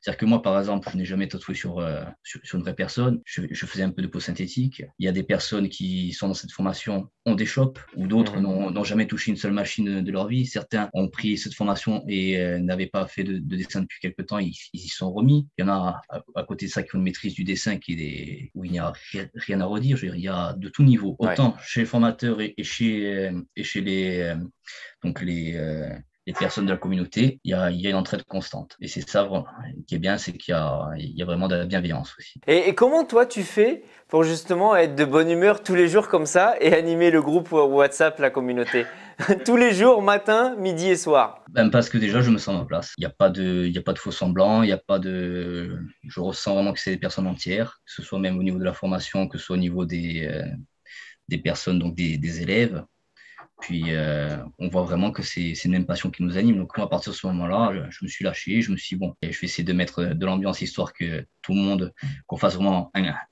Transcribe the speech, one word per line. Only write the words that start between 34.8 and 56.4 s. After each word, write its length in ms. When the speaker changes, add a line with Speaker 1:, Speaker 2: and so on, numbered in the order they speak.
Speaker 2:
de 100
bonne 240
humeur 360
tous 100
les 140
jours 180
comme 200
ça 340
et 140
animer 360
le 120
groupe 280
WhatsApp, 720
la 100
communauté ? 560
<laughs> 260
Tous 120
les 180
jours, 260
matin, 560
midi 340
et 60
soir. 540
Speaker 1:
Ben, 200
parce 180
que 100
déjà, 240
je 80
me 80
sens 160
à 40
ma 80
place. 320
Il 40
y 40
a 40
pas 180
de, 380
il 60
y 60
a 40
pas 100
de 60
faux 140
semblants, 500
il 60
y 40
a 60
pas 220
de, 760
je 120
ressens 340
vraiment 180
que 60
c'est 140
des 60
personnes 280
entières, 580
que 80
ce 100
soit 180
même 180
au 60
niveau 160
de 40
la 80
formation, 540
que 120
ce 60
soit 120
au 40
niveau 240
des, 460
euh, 160
des 100
personnes, 420
donc 160
des, 200
des 260
élèves. 420
Puis, 340
euh, 440
on 100
voit 140
vraiment 300
que 100
c'est, 320
c'est 120
une 60
même 140
passion 240
qui 140
nous 120
anime. 200